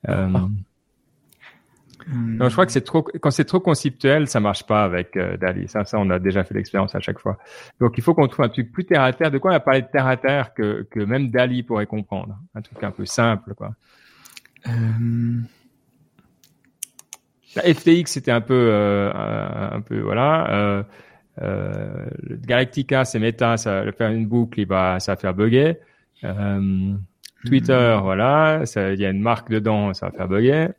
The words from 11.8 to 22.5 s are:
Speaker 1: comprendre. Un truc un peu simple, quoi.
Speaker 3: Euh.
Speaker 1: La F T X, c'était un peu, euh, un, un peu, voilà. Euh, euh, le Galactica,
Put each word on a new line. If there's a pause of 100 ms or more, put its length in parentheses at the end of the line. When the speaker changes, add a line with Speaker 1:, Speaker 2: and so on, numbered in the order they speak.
Speaker 1:
comprendre. (160)
Un
truc
un
peu
simple,
quoi. (920)
Speaker 3:
Euh. (2250)
Speaker 1:
La (120)
F
T
X,
c'était
un
peu, (160)
euh,
un,
un
peu,
voilà.
Euh, (600)
euh, (160)
le
Galactica,